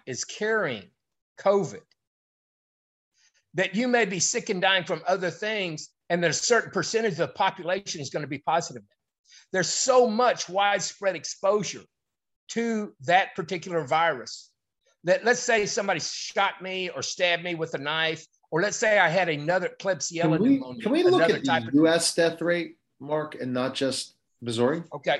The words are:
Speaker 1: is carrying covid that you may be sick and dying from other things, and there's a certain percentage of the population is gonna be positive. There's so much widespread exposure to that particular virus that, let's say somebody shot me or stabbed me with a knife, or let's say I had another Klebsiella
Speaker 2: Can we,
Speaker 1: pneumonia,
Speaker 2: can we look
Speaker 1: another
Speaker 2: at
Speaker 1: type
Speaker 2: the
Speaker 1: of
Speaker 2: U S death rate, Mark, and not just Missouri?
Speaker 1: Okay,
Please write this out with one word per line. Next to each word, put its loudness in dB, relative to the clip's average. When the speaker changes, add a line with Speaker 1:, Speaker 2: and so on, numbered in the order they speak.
Speaker 1:
is -8
carrying -4
covid 0
that -2
you 0
may 4
be -4
sick -2
and -2
dying 4
from -4
other 0
things, -6
and 2
there's 2
a -4
certain 2
percentage 0
of -6
the 0
population -2
is -10
gonna -6
be -8
positive. -2
There's 0
so 4
much 2
widespread 0
exposure -2
to -4
that 2
particular -4
virus -2
that, 2
let's 4
say 2
somebody -2
shot -4
me -6
or -8
stabbed 0
me -4
with -6
a -4
knife, -2
or 2
let's 0
say 4
I 6
had 2
another 0
Klebsiella -4
Speaker 2:
Can 4
we, 4
Speaker 1:
pneumonia, -10
Speaker 2:
can -2
we 2
look 6
Speaker 1:
another 4
Speaker 2:
at -4
Speaker 1:
type 2
Speaker 2:
the -8
Speaker 1:
of 0
Speaker 2:
U 6
S 2
death 2
rate, -2
Mark, -6
and -6
not -2
just -4
Missouri? 0
Speaker 1:
Okay, -2